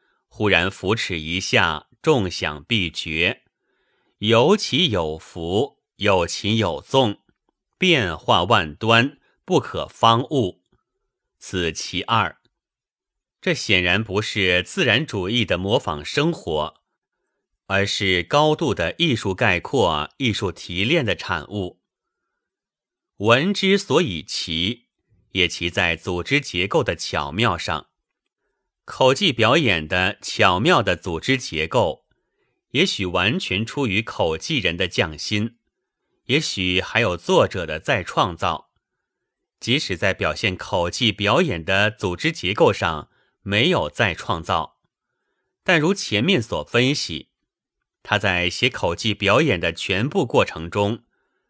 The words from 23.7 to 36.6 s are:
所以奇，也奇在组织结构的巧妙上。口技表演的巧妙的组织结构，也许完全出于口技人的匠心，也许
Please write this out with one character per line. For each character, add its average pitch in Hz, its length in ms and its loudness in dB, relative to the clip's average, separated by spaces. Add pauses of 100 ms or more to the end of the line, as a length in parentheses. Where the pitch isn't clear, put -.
所 156 240 0
以 90 200 -4
奇， 87 640 -6 (460)
也 90 160 2
奇 85 220 -4
在 87 260 0
组 90 260 -4
织 139 180 0
结 90 260 -4
构 143 160 0
的 101 120 -4
巧 76 360 -6
妙 95 260 0
上。 82 300 -6 (1000)
口 131 280 2
技 160 200 2
表 120 260 4
演 92 280 0
的 92 360 0
巧 95 360 2
妙 143 240 4
的 95 140 0
组 82 240 -6
织 131 160 0
结 80 320 -4
构， 95 380 -2 (640)
也 151 160 2
许 104 180 -4
完 90 340 0
全 104 260 -4
出 135 220 -4
于 98 140 0
口 85 380 -2
技 156 200 -4
人 85 200 -2
的 92 100 -2
匠 85 300 -2
心， 107 400 -4 (640)
也 127 160 0
许 92 400 -2